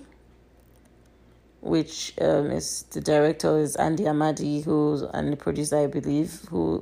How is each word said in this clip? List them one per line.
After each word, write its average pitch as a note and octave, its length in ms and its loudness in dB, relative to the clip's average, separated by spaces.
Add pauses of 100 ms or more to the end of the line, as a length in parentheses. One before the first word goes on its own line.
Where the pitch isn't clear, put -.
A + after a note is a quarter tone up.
(1600)
which, - 580 -2
um, D#3 320 2
is, - 400 -6
the E3 80 -8
director D#3 600 4
is D3 180 0
Andy D#3 300 0
Amadi, D3 540 0
who, D3+ 520 0
and D3 180 -2
the D3 60 -2
producer, D3+ 400 -2
I D3 100 4
believe, D3 640 -2
who E3 320 0